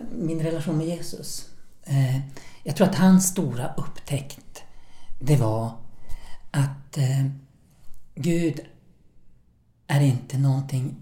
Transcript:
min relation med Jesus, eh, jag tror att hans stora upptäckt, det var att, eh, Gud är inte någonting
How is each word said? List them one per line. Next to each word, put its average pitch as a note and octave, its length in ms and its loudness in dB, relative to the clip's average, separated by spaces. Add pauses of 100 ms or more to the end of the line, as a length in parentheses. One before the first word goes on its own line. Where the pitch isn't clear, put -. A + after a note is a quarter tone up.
(120)
min E3 280 -2
relation D#3+ 380 -2
med D#3+ 100 -2
Jesus, - 640 -6 (340)
eh, C3+ 360 2 (440)
jag C#3+ 120 -4
tror F#3+ 140 6
att - 60 -2
hans F#3 320 8
stora B2 460 -2
upptäckt, - 920 -6 (580)
det C#3 160 6
var A2+ 340 2 (800)
att, - 460 -2
eh, C3+ 280 2 (880)
Gud E3 440 0 (1300)
är C#3+ 140 4
inte C3 360 2
någonting C3+ 640 0